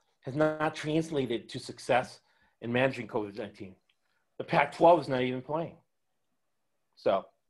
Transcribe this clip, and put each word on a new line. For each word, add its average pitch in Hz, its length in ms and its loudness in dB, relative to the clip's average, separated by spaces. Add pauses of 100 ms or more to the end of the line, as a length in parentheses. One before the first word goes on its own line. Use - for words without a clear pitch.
(220)
has 127 120 -10
not 156 400 0
translated 151 760 -2
to 127 100 -8
success - 580 -2 (440)
in 117 100 -4
managing 123 340 0
covid 104 320 -6
nineteen. 101 380 -14 (640)
The - 60 -10
Pac-twelve 170 560 6
is 135 80 -6
not 131 120 0
even 127 220 -2
playing. 156 340 -8 (1200)
So, 98 300 0 (240)